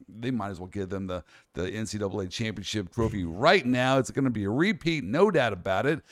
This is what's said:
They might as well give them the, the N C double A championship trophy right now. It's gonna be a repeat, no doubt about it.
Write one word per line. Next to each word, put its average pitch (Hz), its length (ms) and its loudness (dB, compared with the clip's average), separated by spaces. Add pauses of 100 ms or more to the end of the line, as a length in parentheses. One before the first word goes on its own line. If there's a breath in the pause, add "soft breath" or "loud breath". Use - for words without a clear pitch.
They 117 220 -8
might 107 180 -2
as 95 100 -8
well 92 120 -10
give 95 180 -6
them 98 180 -6
the, 90 160 -6 (300 soft breath)
the 90 160 -4
N 107 160 -6
C 107 140 -6
double 101 220 -2
A 95 60 -2
championship 104 640 -4
trophy 107 360 0
right 127 400 4
now. 131 320 4
It's 127 120 0
gonna 135 200 0
be 107 140 -2
a 98 60 0
repeat, 160 540 0
no 160 260 4
doubt 127 220 2
about 95 320 0
it. 147 160 0 (100)